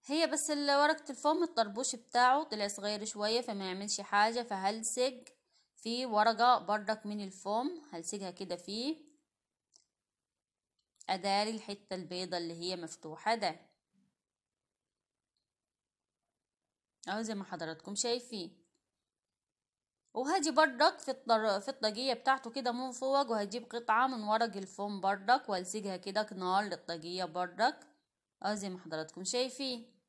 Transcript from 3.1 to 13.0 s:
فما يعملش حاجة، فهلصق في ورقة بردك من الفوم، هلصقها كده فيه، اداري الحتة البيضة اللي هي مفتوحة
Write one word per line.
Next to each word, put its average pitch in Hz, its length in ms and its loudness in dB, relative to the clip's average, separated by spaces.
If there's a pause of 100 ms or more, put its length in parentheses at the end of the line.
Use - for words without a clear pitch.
فما 202 260 -4
يعملش 190 340 -4
حاجة، 220 420 2
فهلصق 226 840 -2 (520)
في 240 300 -4
ورقة 226 520 6
بردك 208 480 -2
من 208 180 -6
الفوم، 226 580 -4 (100)
هلصقها 185 380 -8
كده 180 260 -8
فيه، 233 400 -6 (2000)
اداري 196 420 0
الحتة 202 440 -8
البيضة 180 440 -6
اللي 170 160 -6
هي 175 220 -4
مفتوحة 165 580 -4